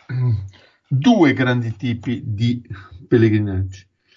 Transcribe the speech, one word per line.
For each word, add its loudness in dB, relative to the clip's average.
<clears throat> -4
due 4
grandi -2
tipi -6
di -2
pellegrinaggi, 2